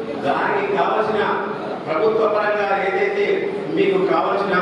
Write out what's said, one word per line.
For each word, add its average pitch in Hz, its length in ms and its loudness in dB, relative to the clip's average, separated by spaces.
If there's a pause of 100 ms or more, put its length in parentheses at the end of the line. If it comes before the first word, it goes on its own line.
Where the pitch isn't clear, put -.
(260)
దానికి - 400 0 (120)
కావలసిన 214 440 0 (640)
ప్రభుత్వ 359 480 2
పరంగా - 340 0 (200)
ఏదైతే - 380 0 (500)
మీకు 196 220 4 (120)
కావలసిన 196 520 0